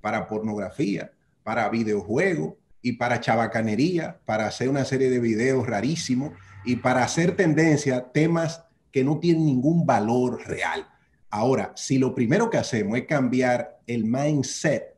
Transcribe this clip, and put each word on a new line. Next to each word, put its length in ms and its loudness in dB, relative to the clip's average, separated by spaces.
Para 260 -4
pornografía, 840 -6
para 260 -2
videojuegos 840 -2
y 120 -2
para 280 -2
chabacanería, 1040 0
para 200 -2
hacer 220 -4
una 160 0
serie 260 0
de 100 2
videos 480 0
rarísimos 680 -2
y 100 0
para 280 2
hacer 340 0
tendencia 580 4
a 160 -6
temas 540 0
que 120 2
no 160 0
tienen 280 4
ningún 400 2
valor 580 2
real. 400 -6
Ahora, 440 0
si 220 -2
lo 160 2
primero 380 2
que 80 0
hacemos 360 -2
es 120 -4
cambiar 800 0
el 180 -2
mindset 920 -2